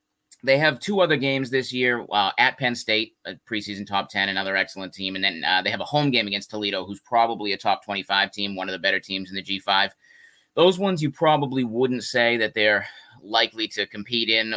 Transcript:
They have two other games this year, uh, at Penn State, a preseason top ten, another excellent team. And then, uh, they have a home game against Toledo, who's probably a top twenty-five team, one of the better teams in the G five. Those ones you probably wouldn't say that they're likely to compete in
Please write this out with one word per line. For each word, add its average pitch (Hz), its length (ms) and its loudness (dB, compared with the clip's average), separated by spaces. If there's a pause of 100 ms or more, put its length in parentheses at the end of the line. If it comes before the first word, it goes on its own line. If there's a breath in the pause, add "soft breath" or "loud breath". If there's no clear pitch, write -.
(440)
They 135 140 6
have 151 200 4
two 202 220 0
other 156 160 4
games 135 340 0
this 127 220 0
year, 123 400 0
uh, 98 260 2
at 127 200 4
Penn 123 180 -2
State, 110 400 -2 (100)
a 92 80 -10 (160)
preseason 104 340 -6
top 98 240 -4
ten, 98 200 -2
another 95 260 -2
excellent 95 400 -4
team. 95 220 -6
And 95 80 -4
then, 85 200 -2
uh, 92 180 2
they 98 80 0
have 107 100 -4
a 92 40 -4
home 147 280 2
game 113 160 0
against 101 220 -8
Toledo, 101 360 -4
who's 101 140 -12
probably 117 520 0
a 98 60 -4
top 101 260 0
twenty-five 98 460 0
team, 101 240 -6
one 92 140 -6
of 95 40 -6
the 92 60 -6
better 95 220 0
teams 95 300 -8
in 95 40 -12
the 95 80 -6
G 95 160 -6
five. 98 340 0 (640 soft breath)
Those 175 240 4
ones 190 240 0
you 147 80 0
probably 143 540 2
wouldn't 120 400 0
say 120 320 2
that 107 180 0
they're 104 320 2 (360 loud breath)
likely 113 460 0
to 101 180 -4
compete 110 420 -4
in 110 280 0